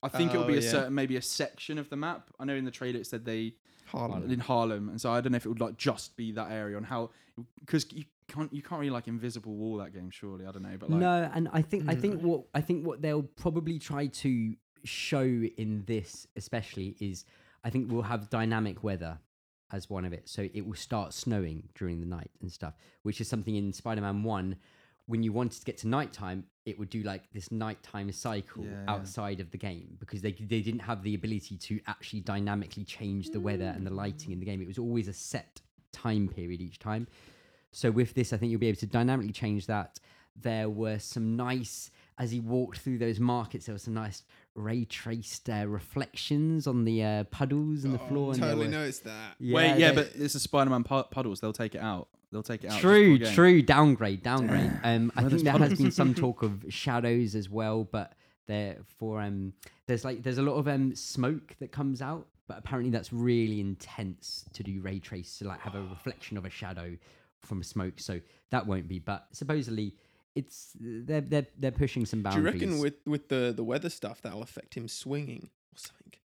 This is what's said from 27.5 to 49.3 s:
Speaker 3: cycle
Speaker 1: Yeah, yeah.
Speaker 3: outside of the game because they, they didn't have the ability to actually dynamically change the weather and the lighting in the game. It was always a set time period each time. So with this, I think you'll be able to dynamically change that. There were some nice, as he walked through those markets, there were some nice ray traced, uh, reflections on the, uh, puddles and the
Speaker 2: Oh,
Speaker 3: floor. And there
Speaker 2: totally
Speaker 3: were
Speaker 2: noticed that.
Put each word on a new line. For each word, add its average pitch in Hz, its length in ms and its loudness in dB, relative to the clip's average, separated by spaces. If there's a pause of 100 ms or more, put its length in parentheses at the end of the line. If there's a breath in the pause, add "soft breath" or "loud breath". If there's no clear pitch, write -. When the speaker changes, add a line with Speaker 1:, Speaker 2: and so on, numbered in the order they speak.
Speaker 3:
cycle 104 540 -6
Speaker 1:
Yeah, 104 60 -8
yeah. 101 120 -10 (100)
Speaker 3:
outside 98 460 -6
of 87 120 -8
the - 60 -10
game 87 440 -10
because 98 200 -10
they, 104 120 -2
they 110 280 -2
didn't 110 200 -2
have 104 200 -6
the 104 140 -2
ability 101 420 -4
to 107 300 -6
actually - 340 -8
dynamically 101 600 -4
change 98 480 -6
the 107 80 -4
weather 95 340 -2
and 92 140 -6
the 92 60 -4
lighting 98 380 -6
in 90 100 -6
the 92 40 -8
game. 98 160 -4
It 87 60 -8
was 98 100 -8
always 117 300 0
a 98 60 -8
set - 480 -12 (320)
time 107 340 2
period 87 320 -6
each 90 200 -10
time. 110 280 -4 (640 soft breath)
So - 200 2
with 117 240 4
this, 127 180 0
I 113 40 0
think 117 140 0
you'll 113 80 2
be 117 80 4
able 104 120 2
to 113 80 -4
dynamically 120 460 2
change 104 340 -2
that. 104 320 -4 (360 soft breath)
There 110 340 -2
were 107 300 -2
some 113 380 -2
nice, 123 520 -4 (280 soft breath)
as 120 140 -2
he 120 100 -2
walked 120 380 -2
through 127 180 -4
those 113 220 0
markets, 123 460 0
there 107 100 -8
were 98 40 -10
some 113 140 -6
nice 110 300 -6 (320 soft breath)
ray 110 300 -2
traced, - 640 -8
uh, 104 180 0
reflections 147 1000 0
on 123 180 4
the, 113 180 4
uh, 107 220 2
puddles 147 580 0
and 135 100 2
the 120 80 -2
Speaker 2:
Oh, - 60 -8
Speaker 3:
floor. 139 260 0
And 127 80 2
there - 80 2
Speaker 2:
totally 113 180 2
Speaker 3:
were - 40 0
Speaker 2:
noticed 151 340 -4
that. 110 340 -12